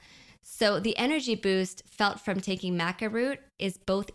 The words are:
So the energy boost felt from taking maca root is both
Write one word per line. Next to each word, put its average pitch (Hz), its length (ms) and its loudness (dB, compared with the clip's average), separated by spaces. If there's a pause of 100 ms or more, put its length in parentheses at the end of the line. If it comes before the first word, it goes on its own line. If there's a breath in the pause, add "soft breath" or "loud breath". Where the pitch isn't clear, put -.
(460 soft breath)
So 208 320 2
the 202 200 0
energy 254 360 2
boost 190 540 0
felt 202 320 0
from 190 200 -2
taking 185 380 -2
maca 185 320 -2
root 254 300 -2 (180)
is 196 200 -4
both 196 360 -2